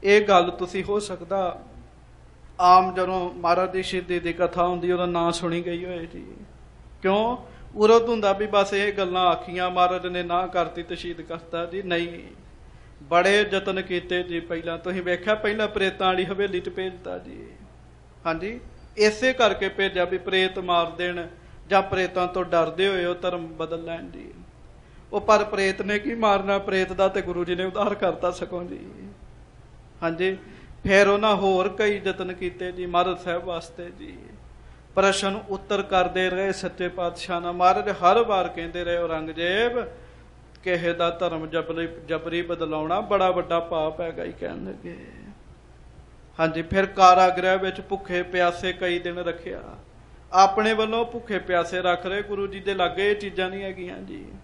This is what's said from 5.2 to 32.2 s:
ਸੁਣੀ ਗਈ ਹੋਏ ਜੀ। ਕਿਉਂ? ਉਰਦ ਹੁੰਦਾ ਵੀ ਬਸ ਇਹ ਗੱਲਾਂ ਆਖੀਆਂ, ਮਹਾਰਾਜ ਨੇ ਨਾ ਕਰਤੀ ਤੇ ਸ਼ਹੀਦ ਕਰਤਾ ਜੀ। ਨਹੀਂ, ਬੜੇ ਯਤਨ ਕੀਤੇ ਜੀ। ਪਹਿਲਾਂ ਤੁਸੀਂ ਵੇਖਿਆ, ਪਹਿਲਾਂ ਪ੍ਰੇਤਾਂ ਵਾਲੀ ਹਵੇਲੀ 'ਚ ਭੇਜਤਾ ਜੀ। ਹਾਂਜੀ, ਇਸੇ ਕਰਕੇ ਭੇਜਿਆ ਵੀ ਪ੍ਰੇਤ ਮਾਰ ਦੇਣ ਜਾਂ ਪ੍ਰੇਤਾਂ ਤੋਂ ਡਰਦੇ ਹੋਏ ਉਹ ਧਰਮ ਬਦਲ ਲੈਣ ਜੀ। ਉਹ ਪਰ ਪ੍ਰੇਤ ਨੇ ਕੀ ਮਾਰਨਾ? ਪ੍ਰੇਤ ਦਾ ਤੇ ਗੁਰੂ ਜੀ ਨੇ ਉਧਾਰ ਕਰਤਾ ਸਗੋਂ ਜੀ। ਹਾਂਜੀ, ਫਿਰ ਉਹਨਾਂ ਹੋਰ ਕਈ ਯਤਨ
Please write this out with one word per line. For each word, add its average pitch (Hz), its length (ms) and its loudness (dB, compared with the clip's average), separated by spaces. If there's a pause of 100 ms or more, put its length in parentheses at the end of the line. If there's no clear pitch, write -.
ਸੁਣੀ 170 320 -4
ਗਈ 175 220 -6
ਹੋਏ 175 220 -10
ਜੀ। - 200 -16 (760)
ਕਿਉਂ? 214 340 2 (380)
ਉਰਦ 226 340 6
ਹੁੰਦਾ 214 240 2
ਵੀ 202 140 -2
ਬਸ 202 260 2
ਇਹ 202 200 0
ਗੱਲਾਂ 185 340 0
ਆਖੀਆਂ, 180 440 0
ਮਹਾਰਾਜ 180 360 2
ਨੇ 180 160 -4
ਨਾ 175 240 0
ਕਰਤੀ 175 360 -2
ਤੇ 170 140 -10
ਸ਼ਹੀਦ 165 240 -10
ਕਰਤਾ 165 460 -8
ਜੀ। 180 160 -8
ਨਹੀਂ, 170 400 -4 (800)
ਬੜੇ 185 500 4
ਯਤਨ 190 300 -2
ਕੀਤੇ 180 400 -2
ਜੀ। 170 180 -6
ਪਹਿਲਾਂ 165 380 -6
ਤੁਸੀਂ 180 240 -6
ਵੇਖਿਆ, 180 320 0
ਪਹਿਲਾਂ 214 340 -2
ਪ੍ਰੇਤਾਂ 190 380 0
ਵਾਲੀ 185 180 2
ਹਵੇਲੀ 190 360 -2
'ਚ 180 80 -8
ਭੇਜਤਾ 185 500 -8
ਜੀ। - 280 -16 (800)
ਹਾਂਜੀ, 180 340 -4 (360)
ਇਸੇ 214 360 4
ਕਰਕੇ 202 360 2
ਭੇਜਿਆ 190 360 0
ਵੀ 185 140 -2
ਪ੍ਰੇਤ 185 400 0
ਮਾਰ 175 320 2
ਦੇਣ 175 360 -6 (420)
ਜਾਂ 196 140 6
ਪ੍ਰੇਤਾਂ 185 440 0
ਤੋਂ 180 180 -2
ਡਰਦੇ 170 440 2
ਹੋਏ 185 160 0
ਉਹ 175 100 -2
ਧਰਮ 175 320 -4
ਬਦਲ 165 380 -8
ਲੈਣ 165 260 -10
ਜੀ। - 240 -18 (800)
ਉਹ 202 80 -2
ਪਰ 208 240 4
ਪ੍ਰੇਤ 196 380 -2
ਨੇ 208 160 -2
ਕੀ 208 160 -4
ਮਾਰਨਾ? 202 440 2
ਪ੍ਰੇਤ 190 340 -2
ਦਾ 190 160 2
ਤੇ 190 140 -2
ਗੁਰੂ 175 220 -4
ਜੀ 175 100 -2
ਨੇ 180 100 -4
ਉਧਾਰ 202 300 -2
ਕਰਤਾ 175 360 0
ਸਗੋਂ 175 340 -8
ਜੀ। - 440 -14 (920)
ਹਾਂਜੀ, 175 360 -2 (440)
ਫਿਰ 196 260 6
ਉਹਨਾਂ 208 260 4
ਹੋਰ 190 340 2
ਕਈ 208 280 0
ਯਤਨ 185 360 -4